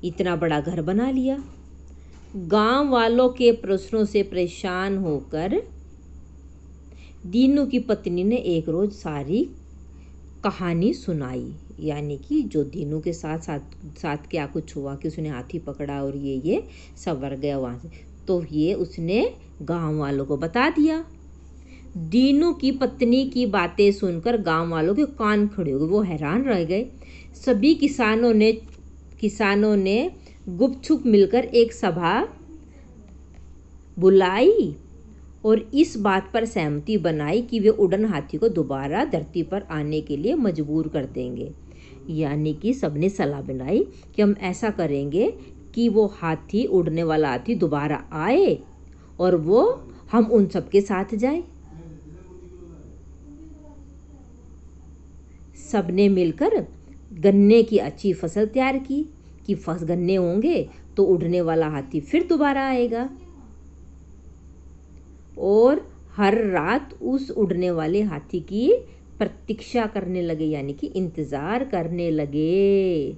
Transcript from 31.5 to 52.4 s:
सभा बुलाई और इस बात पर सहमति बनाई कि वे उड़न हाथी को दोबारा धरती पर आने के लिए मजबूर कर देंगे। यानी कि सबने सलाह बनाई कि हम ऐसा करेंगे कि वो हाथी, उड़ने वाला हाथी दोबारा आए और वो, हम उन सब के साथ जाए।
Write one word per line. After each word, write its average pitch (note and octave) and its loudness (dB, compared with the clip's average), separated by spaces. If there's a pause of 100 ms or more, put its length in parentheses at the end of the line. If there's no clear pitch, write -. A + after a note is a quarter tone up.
सभा G#3+ 0 (1700)
बुलाई F#3+ 4 (680)
और A3 4
इस C#4 0
बात G3 0
पर A3+ 0
सहमति D#3+ -2
बनाई D#3+ 0
कि A#3 -4
वे G3 6
उड़न G3+ 2
हाथी E3+ -4
को A3 2
दोबारा D3 -2
धरती E3+ -4
पर F#3+ -4
आने D3+ -4
के D3 -6
लिए G3 -2
मजबूर D#3+ -2
कर C#3+ -4
देंगे। B2 -8 (560)
यानी D3+ -2
कि G#3+ -2
सबने D#3 -2
सलाह C#3+ -4
बनाई C#3 -2
कि - -6
हम G3+ 4
ऐसा G3 -4
करेंगे E3 -2 (360)
कि A#3 2
वो G#3 4
हाथी, E3+ -4
उड़ने E3 2
वाला D#3 2
हाथी E3+ -2
दोबारा D3+ -2
आए G#3+ 2 (600)
और F3+ 4
वो, A3+ 2 (240)
हम A3 6
उन G#3+ 4
सब F3 -4
के G3+ 4
साथ G3 -2
जाए। C#4 0 (4000)